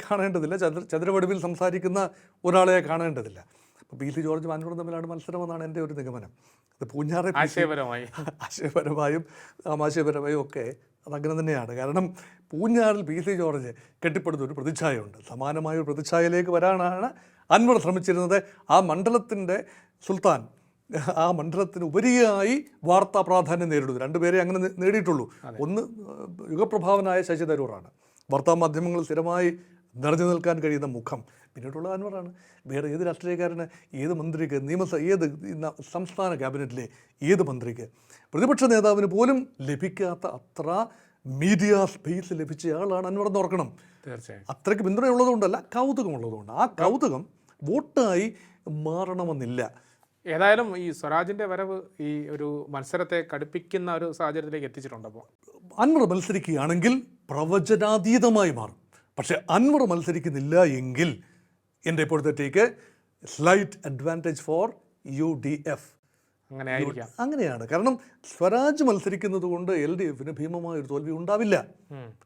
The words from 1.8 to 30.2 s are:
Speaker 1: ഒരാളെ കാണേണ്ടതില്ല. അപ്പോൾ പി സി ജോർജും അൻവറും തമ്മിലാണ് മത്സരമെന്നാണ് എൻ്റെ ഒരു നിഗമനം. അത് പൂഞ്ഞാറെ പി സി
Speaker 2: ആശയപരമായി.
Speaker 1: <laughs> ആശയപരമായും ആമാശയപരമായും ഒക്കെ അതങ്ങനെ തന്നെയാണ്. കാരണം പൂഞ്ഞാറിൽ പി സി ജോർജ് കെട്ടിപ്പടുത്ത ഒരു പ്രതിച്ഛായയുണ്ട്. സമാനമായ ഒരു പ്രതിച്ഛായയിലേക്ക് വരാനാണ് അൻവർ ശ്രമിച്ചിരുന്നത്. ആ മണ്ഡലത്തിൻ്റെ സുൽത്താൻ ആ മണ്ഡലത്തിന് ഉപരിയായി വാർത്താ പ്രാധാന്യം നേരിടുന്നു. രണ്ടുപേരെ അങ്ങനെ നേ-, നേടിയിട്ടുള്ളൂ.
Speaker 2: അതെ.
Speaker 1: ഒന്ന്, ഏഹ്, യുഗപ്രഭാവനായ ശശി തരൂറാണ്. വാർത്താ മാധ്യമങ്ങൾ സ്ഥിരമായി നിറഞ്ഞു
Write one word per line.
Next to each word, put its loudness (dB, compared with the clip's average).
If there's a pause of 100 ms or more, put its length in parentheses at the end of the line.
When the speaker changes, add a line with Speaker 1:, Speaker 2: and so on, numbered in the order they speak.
Speaker 1:
ഒരാളെ 6
കാണേണ്ടതില്ല. -4 (400)
അപ്പോൾ -20
പി -4
സി -4
ജോർജും -2
അൻവറും -10
തമ്മിലാണ് -8
മത്സരമെന്നാണ് -8
എൻ്റെ -8
ഒരു -10
നിഗമനം. -12 (460)
അത് -10
പൂഞ്ഞാറെ -2
പി 4
സി 0
Speaker 2:
ആശയപരമായി. -2
Speaker 1:
<laughs> -12
ആശയപരമായും -2 (480)
ആമാശയപരമായും 0
ഒക്കെ -8 (420)
അതങ്ങനെ -4
തന്നെയാണ്. -2
കാരണം 0 (440)
പൂഞ്ഞാറിൽ 2
പി -4
സി -2
ജോർജ് -2 (320)
കെട്ടിപ്പടുത്ത -2
ഒരു -12
പ്രതിച്ഛായയുണ്ട്. -4
സമാനമായ -6
ഒരു -2
പ്രതിച്ഛായയിലേക്ക് 2
വരാനാണ് 2 (400)
അൻവർ 8
ശ്രമിച്ചിരുന്നത്. 2 (320)
ആ 10
മണ്ഡലത്തിൻ്റെ 0 (500)
സുൽത്താൻ 2 (760)
ആ 4
മണ്ഡലത്തിന് -2
ഉപരിയായി 4 (180)
വാർത്താ 4
പ്രാധാന്യം 2
നേരിടുന്നു. 0
രണ്ടുപേരെ 2
അങ്ങനെ 0
നേ-, -2
നേടിയിട്ടുള്ളൂ. 0 (100)
Speaker 2:
അതെ. -8
Speaker 1:
ഒന്ന്, -2
ഏഹ്, -14
യുഗപ്രഭാവനായ 2
ശശി -2
തരൂറാണ്. -2 (400)
വാർത്താ 4
മാധ്യമങ്ങൾ 0
സ്ഥിരമായി 0 (380)
നിറഞ്ഞു 2